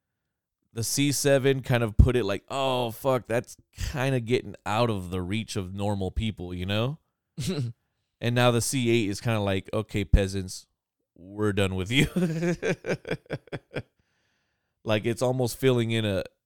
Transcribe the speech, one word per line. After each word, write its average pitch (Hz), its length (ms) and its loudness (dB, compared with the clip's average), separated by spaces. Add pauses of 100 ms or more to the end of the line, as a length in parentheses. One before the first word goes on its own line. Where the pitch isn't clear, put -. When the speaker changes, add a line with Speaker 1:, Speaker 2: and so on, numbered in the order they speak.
(720)
Speaker 1:
the 113 140 -6
C 143 260 2
seven 135 500 2
kind 117 220 2
of 107 140 0
put 123 180 6
it 120 80 2
like, 98 260 -4
"Oh, 127 420 0
fuck, 127 360 -2
that's 117 300 -4 (180)
kinda 131 460 -2
getting 110 340 -2 (100)
out 113 240 2
of 92 200 -4
the 92 120 -4
reach 104 360 -4
of 92 160 -6
normal 98 380 -2
people," 95 420 -4
you 90 120 -6
know? 113 340 -2 (380)
Speaker 2:
<laughs> 131 360 -4 (500)
Speaker 1:
And 120 120 0
now 123 160 6
the 117 100 2
C 123 280 0
eight 113 200 4
is 101 100 -4
kinda 113 220 0
like, 98 320 -2
"Okay, 104 320 -2
peasants, 95 640 2 (480)
we're 101 380 -2
done 95 220 2
with 92 160 -4
you." 135 160 4
<laughs> - 1700 -4 (1000)
Like, 107 220 0
it's 117 160 -2
almost 127 360 0
filling 120 340 4
in 113 140 0
a, 95 180 0 (220)